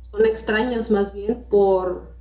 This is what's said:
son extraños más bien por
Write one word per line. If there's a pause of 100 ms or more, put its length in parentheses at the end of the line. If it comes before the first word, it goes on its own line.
son
extraños
más
bien
por